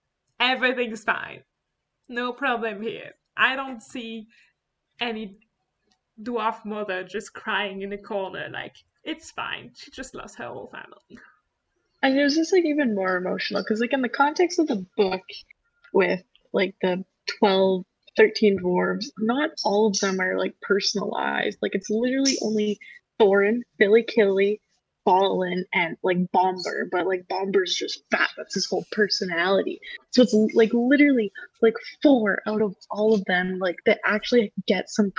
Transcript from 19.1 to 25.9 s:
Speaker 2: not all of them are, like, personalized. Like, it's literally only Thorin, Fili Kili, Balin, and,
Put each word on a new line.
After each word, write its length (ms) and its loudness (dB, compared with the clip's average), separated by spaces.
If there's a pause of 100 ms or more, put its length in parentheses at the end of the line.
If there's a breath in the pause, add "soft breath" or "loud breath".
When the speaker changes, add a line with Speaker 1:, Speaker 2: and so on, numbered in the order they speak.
Speaker 2:
not 320 -2 (140)
all 220 2
of 140 0
them 200 -2
are, 180 0
like, 220 -4
personalized. 1000 -2
Like, 120 -2
it's 140 -6
literally 540 0
only 360 0 (400 loud breath)
Thorin, 440 4 (160)
Fili 240 6
Kili, 580 0 (460)
Balin, 640 2
and, 300 -2